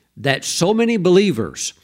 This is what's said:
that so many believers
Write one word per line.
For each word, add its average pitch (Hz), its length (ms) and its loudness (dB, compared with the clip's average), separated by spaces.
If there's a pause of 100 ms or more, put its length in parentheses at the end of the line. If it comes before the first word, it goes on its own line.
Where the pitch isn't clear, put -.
(180)
that 139 280 -2
so 185 280 0
many 233 220 0
believers 175 800 0 (100)